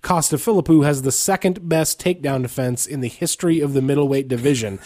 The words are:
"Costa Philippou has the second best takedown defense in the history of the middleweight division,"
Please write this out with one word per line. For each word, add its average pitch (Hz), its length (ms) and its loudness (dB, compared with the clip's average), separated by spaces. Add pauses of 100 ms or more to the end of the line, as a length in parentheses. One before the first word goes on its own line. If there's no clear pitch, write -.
"Costa 160 340 0
Philippou 165 480 4
has 143 160 0
the 131 100 0
second 185 560 -2
best 160 320 0
takedown 143 440 -2
defense 123 420 -4
in 143 160 -8
the 120 80 -4
history 165 500 -2
of 143 140 0
the 135 80 2
middleweight 139 460 0
division," 120 580 0